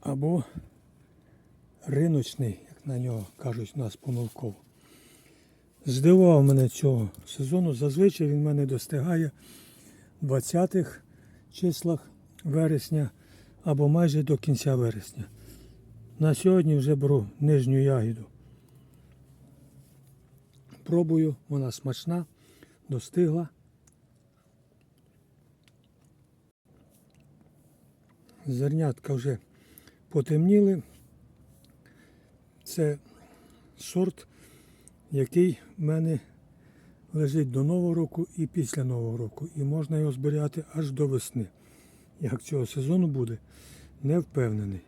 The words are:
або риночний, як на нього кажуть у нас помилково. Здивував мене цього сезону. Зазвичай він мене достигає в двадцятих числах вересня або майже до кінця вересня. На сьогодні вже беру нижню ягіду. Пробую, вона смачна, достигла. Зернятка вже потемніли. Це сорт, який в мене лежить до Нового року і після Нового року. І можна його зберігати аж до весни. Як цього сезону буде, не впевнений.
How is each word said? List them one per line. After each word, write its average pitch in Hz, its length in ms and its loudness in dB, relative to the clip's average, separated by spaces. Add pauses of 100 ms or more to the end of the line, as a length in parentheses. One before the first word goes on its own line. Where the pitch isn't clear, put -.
або 143 420 -2 (1400)
риночний, 139 760 -2 (100)
як - 160 -20
на 131 140 -6
нього 113 280 -6 (100)
кажуть 117 380 -8
у 147 40 -8
нас 117 160 -6
помилково. 120 600 -8 (1300)
Здивував 160 580 6
мене 135 260 6
цього 120 400 0 (160)
сезону. 160 480 -2
Зазвичай 147 540 2
він 147 160 0
мене 143 220 0
достигає 147 680 -2 (880)
в 156 40 -6
двадцятих 170 760 0 (500)
числах 170 580 -2 (320)
вересня 156 680 -2 (520)
або 147 240 2
майже 151 360 4
до 139 140 0
кінця 135 380 0
вересня. 113 500 -4 (960)
На 156 140 4
сьогодні 175 420 4
вже 143 200 2
беру 139 320 2 (120)
нижню 135 440 4
ягіду. 113 420 0 (2500)
Пробую, 160 520 2 (140)
вона 135 220 -2
смачна, 170 540 -6 (640)
достигла. 165 600 -2 (4000)
Зернятка 143 680 -2
вже 127 240 -4 (720)
потемніли. 175 720 2 (1800)
Це 151 340 -2 (800)
сорт, - 500 -4 (840)
який 156 480 2 (180)
в 190 40 -8
мене 160 380 -2 (960)
лежить 147 380 0
до 131 120 0
Нового 175 300 0
року 165 340 -2 (100)
і 156 100 -2
після 143 360 -4
Нового 120 340 -4
року. 120 380 -10
І 147 80 -4
можна 151 360 -2
його 151 120 0
зберігати 147 520 -2 (100)
аж 156 180 -4
до 143 160 -2
весни. 127 400 -4 (720)
Як 127 220 -4
цього 135 240 -4
сезону 160 420 0
буде, 123 300 -4 (680)
не 151 160 0
впевнений. 107 680 -4